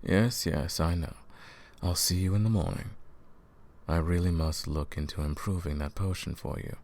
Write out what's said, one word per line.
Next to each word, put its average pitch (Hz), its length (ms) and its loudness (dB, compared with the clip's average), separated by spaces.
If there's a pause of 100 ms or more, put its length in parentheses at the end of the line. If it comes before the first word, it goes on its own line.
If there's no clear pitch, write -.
Yes, 110 440 4
yes, 80 340 0
I 82 140 4
know. 85 200 -2 (680)
I'll 87 120 2
see - 220 2
you 92 180 2
in 104 100 4
the 110 60 4
morning. 92 400 2 (960)
I 80 80 2
really 87 340 4
must 82 380 2
look 76 280 -2
into 73 260 -4
improving 76 560 -2
that 73 160 -4
potion 95 400 -2
for - 240 -6
you. - 260 -8